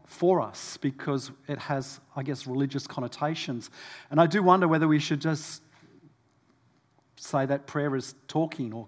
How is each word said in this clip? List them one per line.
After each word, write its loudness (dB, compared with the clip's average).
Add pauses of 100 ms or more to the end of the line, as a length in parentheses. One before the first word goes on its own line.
for 2
us -6
because -4 (160)
it -6
has, -6 (160)
I -6
guess, -6
religious -2
connotations. -6 (400)
And 6
I 8
do 2
wonder 8
whether 4
we 6
should -2
just -4 (1500)
say -2
that -2
prayer 0
is -4 (140)
talking -2
or -10